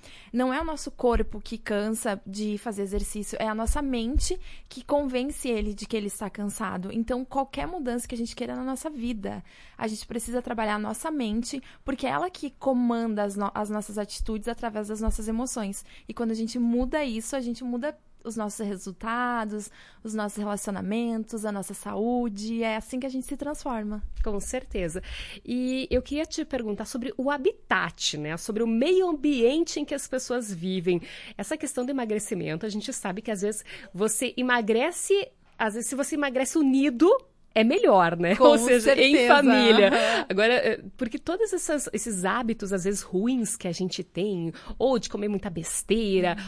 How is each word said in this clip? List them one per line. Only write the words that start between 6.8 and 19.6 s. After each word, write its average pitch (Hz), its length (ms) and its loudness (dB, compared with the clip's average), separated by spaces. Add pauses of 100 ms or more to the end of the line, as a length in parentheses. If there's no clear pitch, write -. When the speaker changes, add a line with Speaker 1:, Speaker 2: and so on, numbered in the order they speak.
Speaker 1:
Então, 247 320 -2
qualquer 269 420 -4
mudança 247 400 -4
que 247 80 -8
a - 20 -8
gente 233 180 -6
queira 247 200 -6
na 254 80 -6
nossa 262 260 -6
vida, 220 540 -6 (340)
a - 100 -4
gente 214 200 -6
precisa 240 340 -4
trabalhar 220 340 -2
a 208 40 -2
nossa 220 320 -4
mente, 240 500 -2 (220)
porque - 240 -4
é - 40 0
ela 302 180 0
que 294 220 -10
comanda 233 720 0
as 196 120 -2
no-, 202 180 -2
as 208 160 -4
nossas 208 280 -6
atitudes 214 500 -4
através 220 400 -6
das 214 140 -6
nossas 214 260 0
emoções. 220 560 -4 (240)
E 226 60 -12
quando 226 180 -2
a 226 40 -2
gente 226 240 -4
muda 247 440 0
isso, 226 320 -6
a 269 60 -2
gente 240 220 -6
muda 247 340 -6 (240)
os 226 140 -8
nossos 208 320 -6
resultados, 214 1040 -4 (320)